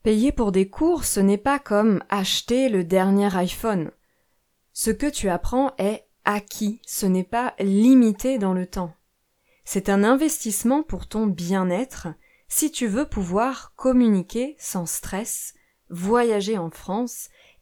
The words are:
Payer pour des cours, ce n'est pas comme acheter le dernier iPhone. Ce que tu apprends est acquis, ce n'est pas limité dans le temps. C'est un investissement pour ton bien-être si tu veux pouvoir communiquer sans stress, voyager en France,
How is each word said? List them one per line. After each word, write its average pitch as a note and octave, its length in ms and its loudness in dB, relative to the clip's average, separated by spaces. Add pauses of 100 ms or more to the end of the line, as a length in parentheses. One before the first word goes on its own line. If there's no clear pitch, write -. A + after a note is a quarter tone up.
Payer A3+ 280 4
pour G#3 200 0
des F#3+ 160 2
cours, D#4+ 360 0
ce - 140 -2
n'est G3 200 4
pas C4+ 200 0
comme G#3 520 2
acheter A#3+ 580 0
le F#3+ 160 0
dernier F#3+ 500 2
iPhone. F3+ 560 -2 (840)
Ce - 160 -2
que A3 160 -2
tu G3+ 240 -2
apprends B3+ 480 -2
est G#3 260 -4 (220)
acquis, G#3 580 -4
ce - 220 -4
n'est F#3 180 2
pas A#3+ 340 -4
limité A3+ 800 4
dans G3 160 0
le F3+ 140 -2
temps. F3 260 -6 (720)
C'est G3 240 -4
un G3 160 4
investissement C4+ 800 0
pour - 260 -8
ton G#3+ 180 -2
bien-être F#3 840 -4 (400)
si - 220 -2
tu - 160 -6
veux G3 220 -2
pouvoir G#3 680 -4
communiquer B3 840 2
sans - 260 -8
stress, - 680 -8 (340)
voyager G#3 680 0
en E3 100 -6
France, - 640 -8 (320)